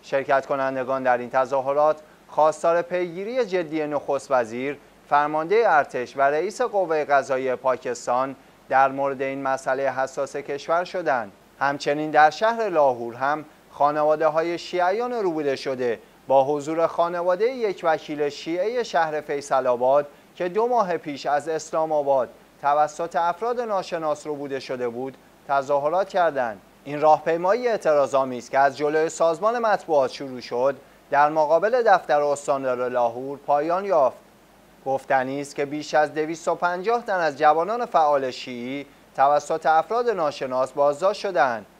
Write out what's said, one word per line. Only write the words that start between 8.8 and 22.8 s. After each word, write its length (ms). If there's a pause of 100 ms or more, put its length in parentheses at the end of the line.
مورد 340
این 220
مسئلهٔ 580
حساس 340
کشور 480
شدند. 480 (280)
همچنین 520
در 180
شهر 400
لاهور 460
هم 300 (260)
خانواده‌های 880
شیعیان 560
ربوده 420
شده 440 (280)
با 160
حضور 440
خانوادهٔ 600
یک 360
وکیل 460
شیعهٔ 540
شهر 380
فیصل 460
آباد 400 (280)
که 140
دو 180
ماه 300
پیش 280
از 220
اسلام 440
آباد 380 (320)
توسط 540